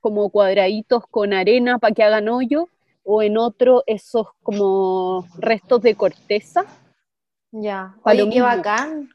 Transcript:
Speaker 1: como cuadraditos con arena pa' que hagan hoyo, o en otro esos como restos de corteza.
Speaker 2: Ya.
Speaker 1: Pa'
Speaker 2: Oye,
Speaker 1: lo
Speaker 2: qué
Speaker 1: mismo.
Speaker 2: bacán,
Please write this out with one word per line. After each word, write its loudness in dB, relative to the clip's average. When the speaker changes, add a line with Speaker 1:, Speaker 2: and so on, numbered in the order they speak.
Speaker 1:
como -2
cuadraditos 0
con -2
arena 2
pa' 2
que 0
hagan 2
hoyo, -2
o 0
en 0
otro 2
esos -4
como -2
restos -2
de 2
corteza. -4
Speaker 2:
Ya. -10
Speaker 1:
Pa' 2
Speaker 2:
Oye, 4
Speaker 1:
lo 2
Speaker 2:
qué -2
Speaker 1:
mismo. 4
Speaker 2:
bacán, -4